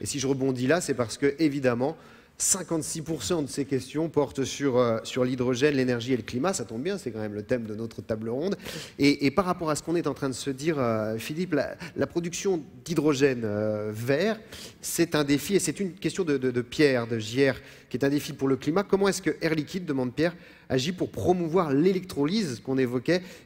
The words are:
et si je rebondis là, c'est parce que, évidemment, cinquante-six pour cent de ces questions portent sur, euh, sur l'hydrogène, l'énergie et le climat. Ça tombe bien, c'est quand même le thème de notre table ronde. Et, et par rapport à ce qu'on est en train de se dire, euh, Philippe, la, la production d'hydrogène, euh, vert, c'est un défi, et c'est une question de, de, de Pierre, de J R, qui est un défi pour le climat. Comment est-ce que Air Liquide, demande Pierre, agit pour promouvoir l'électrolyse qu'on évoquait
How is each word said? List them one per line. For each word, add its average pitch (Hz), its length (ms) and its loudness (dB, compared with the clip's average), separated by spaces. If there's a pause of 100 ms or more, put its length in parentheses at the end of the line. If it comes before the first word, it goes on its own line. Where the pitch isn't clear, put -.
et - 40 -4
si - 120 -6
je 135 80 -2
rebondis 131 400 0
là, 165 160 4
c'est 143 120 -2
parce 120 220 -2
que, 139 220 2
évidemment, 139 580 2 (420)
cinquante-six 165 640 -2
pour 151 200 -6
cent 175 200 0
de 139 40 -2
ces 135 200 -4
questions 147 420 -2
portent 139 340 0
sur, 131 340 0
euh, 120 280 4
sur - 180 -2
l'hydrogène, 127 540 2
l'énergie 127 360 0
et 127 40 6
le 110 80 -6
climat. 131 280 -2
Ça 135 120 -4
tombe 110 180 -6
bien, 190 160 -4
c'est 123 140 -8
quand 110 80 -6
même 107 140 -6
le 104 100 -6
thème 120 220 -2
de 107 100 -8
notre 113 260 -8
table 113 280 -4
ronde. 160 260 -2 (420)
Et, 143 280 4
et 139 40 6
par 185 140 2
rapport 175 260 -2
à 147 60 0
ce - 60 -6
qu'on 165 120 -2
est 156 140 0
en 135 60 0
train 139 140 -4
de 131 60 -2
se - 160 -6
dire, 147 280 -2
euh, 110 400 0
Philippe, 160 340 -4
la, 139 240 0 (180)
la 135 140 0
production 170 520 -2 (240)
d'hydrogène, 143 600 2
euh, 107 500 -2
vert, 143 460 0 (400)
c'est - 340 0
un 151 80 4
défi, 143 320 2
et 185 60 4
c'est - 180 -2
une 190 140 -2
question 170 320 -4
de, 147 120 2
de, 127 140 0
de 123 120 0
Pierre, 127 440 4
de 117 140 -2
J 123 300 2
R, 123 40 0 (340)
qui - 80 -4
est 120 80 0
un 139 60 4
défi 143 220 0
pour 135 160 0
le 135 80 4
climat. 165 260 0
Comment 196 240 2
est-ce 190 160 0
que 156 180 0
Air 160 140 0
Liquide, 156 300 -4
demande 131 280 -2
Pierre, 165 220 0 (340)
agit 131 240 0
pour 175 200 -4
promouvoir 170 600 2
l'électrolyse 170 840 2
qu'on 131 200 -2
évoquait 131 440 0 (240)